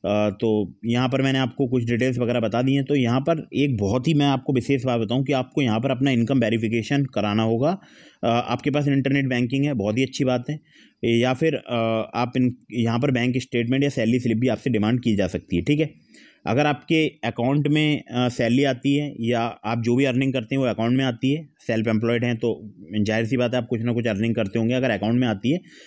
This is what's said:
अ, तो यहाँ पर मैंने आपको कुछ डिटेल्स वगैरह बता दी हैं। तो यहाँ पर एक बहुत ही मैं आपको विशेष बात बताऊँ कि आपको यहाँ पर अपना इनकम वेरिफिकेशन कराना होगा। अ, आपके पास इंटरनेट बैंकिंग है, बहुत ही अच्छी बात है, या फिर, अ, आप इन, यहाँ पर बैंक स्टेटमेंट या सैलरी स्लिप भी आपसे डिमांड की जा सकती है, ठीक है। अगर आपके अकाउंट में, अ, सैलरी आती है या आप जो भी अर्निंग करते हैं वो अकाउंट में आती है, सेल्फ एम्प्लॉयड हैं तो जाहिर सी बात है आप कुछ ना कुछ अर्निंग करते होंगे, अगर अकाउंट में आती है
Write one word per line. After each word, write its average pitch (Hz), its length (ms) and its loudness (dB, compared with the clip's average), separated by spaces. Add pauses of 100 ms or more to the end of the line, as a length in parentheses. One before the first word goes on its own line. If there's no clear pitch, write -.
अ, 104 260 2
तो 107 540 -2
यहाँ 123 240 0
पर 131 140 0
मैंने 135 160 2
आपको 131 280 -2
कुछ 120 180 0
डिटेल्स 120 340 0
वगैरह 120 220 0
बता 113 220 0
दी 135 120 2
हैं। 139 100 0
तो 143 120 -2
यहाँ 123 240 2
पर 160 340 -2
एक 131 220 0
बहुत 104 320 0
ही 165 60 4
मैं 143 120 4
आपको 139 260 0
विशेष 127 320 0
बात 120 160 0
बताऊँ 117 240 0
कि - 80 -2
आपको 127 300 -2
यहाँ 113 180 2
पर 135 100 -2
अपना 135 200 0
इनकम 123 300 2
वेरिफिकेशन 113 640 0
कराना 104 380 0
होगा। 117 280 0 (540)
अ, - 20 2
आपके 117 440 0
पास 143 180 0
इंटरनेट 135 380 2
बैंकिंग 127 380 0
है, 147 100 0
बहुत 107 240 0
ही 131 40 2
अच्छी 131 220 -2
बात 127 260 0
है, 151 80 -4 (460)
या 117 300 2
फिर, 160 200 0
अ, 120 220 -6 (380)
आप 120 220 -2
इन, 127 180 2 (180)
यहाँ 117 260 0
पर 135 120 0
बैंक 123 280 0
स्टेटमेंट 123 440 0
या 143 60 2
सैलरी 120 320 0
स्लिप 113 180 0
भी 123 100 2
आपसे 127 220 -2
डिमांड 113 320 0
की 113 140 2
जा 95 100 2
सकती - 300 -4
है, 85 60 0
ठीक 147 180 0
है। 151 100 0 (560)
अगर 135 200 2
आपके 156 400 0 (180)
अकाउंट 135 440 0
में, 151 340 2
अ, 123 260 -2
सैलरी 120 360 2
आती 135 300 0
है 147 260 -2
या 117 200 0
आप 117 420 -4
जो 120 140 2
भी 139 80 4
अर्निंग 135 280 2
करते 127 220 -4
हैं 139 80 0
वो 127 60 0
अकाउंट 113 280 0
में 135 80 0
आती 131 280 -2
है, 156 160 -4 (180)
सेल्फ 113 220 -2
एम्प्लॉयड 117 360 0
हैं 120 120 0
तो 107 380 -4 (260)
जाहिर 110 260 0
सी 123 100 -2
बात 123 180 0
है 127 40 2
आप 117 80 -4
कुछ 113 140 -4
ना 113 120 -2
कुछ 117 140 -2
अर्निंग 110 280 0
करते 107 240 -2
होंगे, 113 160 0
अगर 127 160 0
अकाउंट 110 300 0
में 127 80 2
आती 110 220 -2
है 170 100 0 (260)